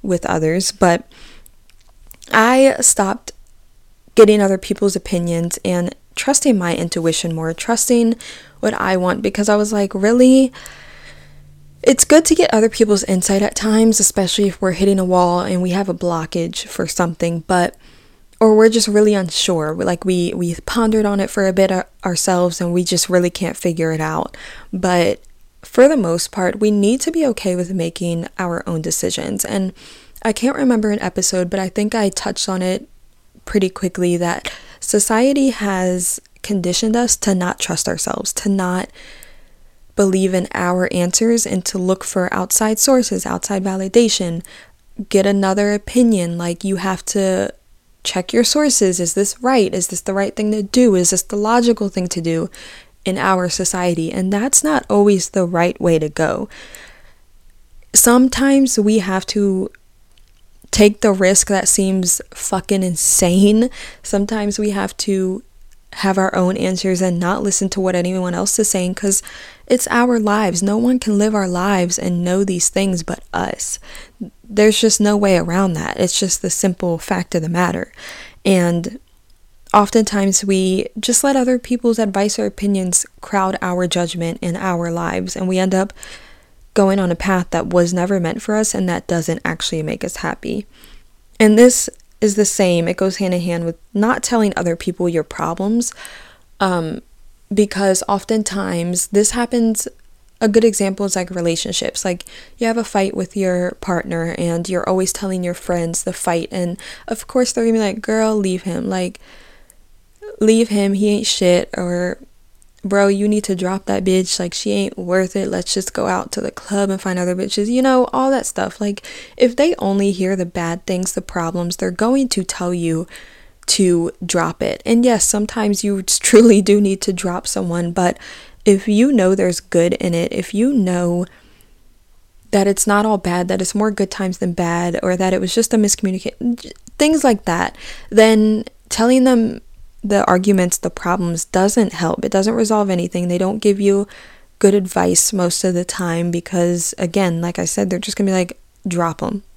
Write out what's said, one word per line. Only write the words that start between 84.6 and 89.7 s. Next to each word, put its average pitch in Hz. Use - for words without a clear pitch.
lives, 175
and 185
we 185
end 190
up 190
going 196
on 180
a 170
path 185
that 165
was 175
never 185
meant 170
for 214
us 214
and 185
that 175
doesn't 170
actually 160